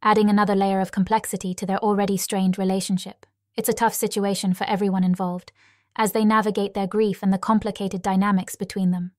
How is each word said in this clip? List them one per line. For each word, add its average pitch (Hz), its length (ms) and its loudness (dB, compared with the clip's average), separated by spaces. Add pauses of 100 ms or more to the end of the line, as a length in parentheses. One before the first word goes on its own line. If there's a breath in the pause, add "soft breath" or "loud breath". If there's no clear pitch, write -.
adding 214 280 4
another 208 260 4
layer 196 240 2
of 185 100 -2
complexity 196 640 -2
to 190 120 -8
their 190 120 -2
already 202 380 0
strained 185 420 0
relationship. 190 680 -2 (300)
It's 220 140 -4
a 226 60 2
tough 226 200 0
situation 202 580 0
for 185 120 -4
everyone 190 400 0
involved, 180 480 -2 (420 soft breath)
as 220 160 0
they 220 140 0
navigate 214 500 2
their 196 140 -2
grief 208 340 0
and 190 100 2
the 190 60 2
complicated 202 640 -2
dynamics 190 540 0
between 190 340 -2
them. 180 280 -4